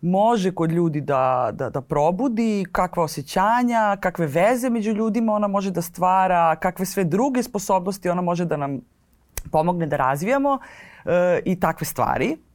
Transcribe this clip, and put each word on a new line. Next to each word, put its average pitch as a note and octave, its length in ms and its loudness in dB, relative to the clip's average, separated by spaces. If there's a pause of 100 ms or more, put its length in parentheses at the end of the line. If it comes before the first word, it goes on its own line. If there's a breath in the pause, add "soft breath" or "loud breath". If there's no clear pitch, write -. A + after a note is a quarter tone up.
može F#3+ 500 2
kod E3 200 -2
ljudi E3 300 0
da, C3 520 0
da, C3 160 -4
da C3 120 -6
probudi, G3+ 880 0
kakva F3+ 320 -2
osjećanja, G#3+ 960 0
kakve F3 260 -2
veze A3 440 2
među A3+ 220 -2
ljudima A3 420 0
ona G#3 140 0
može G3 240 -2
da E3+ 100 -2
stvara, F3+ 760 2
kakve F3+ 300 -4
sve F#3+ 180 -2
druge A#3 400 0
sposobnosti F#3+ 640 -2
ona F3 120 0
može F3 240 0
da E3 120 -2
nam C#3 220 -4 (720)
pomogne E3+ 340 0
da D3+ 100 -2
razvijamo, G#3 640 0 (460 loud breath)
e, F3 400 2
i F3+ 140 0
takve D#3+ 260 -2
stvari. F#3 520 -2 (180)